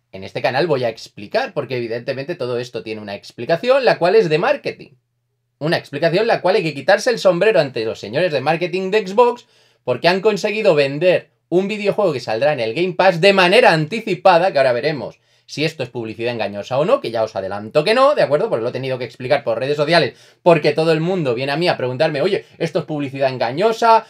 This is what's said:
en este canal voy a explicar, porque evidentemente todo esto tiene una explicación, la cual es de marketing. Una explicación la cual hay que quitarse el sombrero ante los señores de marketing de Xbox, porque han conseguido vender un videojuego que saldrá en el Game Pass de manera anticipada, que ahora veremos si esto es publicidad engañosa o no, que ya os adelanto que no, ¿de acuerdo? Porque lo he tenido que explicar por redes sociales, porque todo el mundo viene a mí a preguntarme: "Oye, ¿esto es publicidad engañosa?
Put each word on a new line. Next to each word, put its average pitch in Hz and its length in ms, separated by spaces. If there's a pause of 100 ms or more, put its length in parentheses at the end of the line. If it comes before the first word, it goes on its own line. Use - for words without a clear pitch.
(120)
en 98 120
este 110 180
canal 135 240
voy 135 200
a 117 40
explicar, 196 640
porque 127 240
evidentemente 123 560
todo 123 240
esto 120 240
tiene 107 180
una 104 140
explicación, 170 720
la 185 140
cual 180 160
es 208 120
de 156 120
marketing. - 560 (640)
Una 156 180
explicación 156 480
la 220 160
cual 185 140
hay 202 80
que 160 100
quitarse 208 380
el 226 80
sombrero 185 400
ante 127 260
los 104 140
señores 147 320
de 139 100
marketing 170 480
de 208 160
Xbox, 233 400 (380)
porque 123 240
han 185 140
conseguido 208 520
vender 151 560 (200)
un 190 180
videojuego 202 440
que 127 80
saldrá 120 340
en 135 60
el 113 140
Game 175 200
Pass 180 280
de 196 120
manera 190 380
anticipada, 180 800
que 151 60
ahora 131 160
veremos 120 460 (280)
si - 160
esto 156 180
es 123 80
publicidad 117 440
engañosa 101 440
o 147 60
no, 247 160
que 131 100
ya 113 140
os 110 120
adelanto 104 500
que 214 80
no, 269 220
¿de 202 60
acuerdo? 151 280
Porque 127 140
lo 123 60
he 120 40
tenido 131 260
que 123 60
explicar 127 400
por 113 120
redes 139 200
sociales, 151 360 (300)
porque 156 300
todo 160 180
el 160 80
mundo 165 360
viene 139 180
a 143 40
mí 170 120
a - 80
preguntarme: 135 440
"Oye, 190 240 (120)
¿esto 160 220
es 156 60
publicidad 139 440
engañosa? 214 800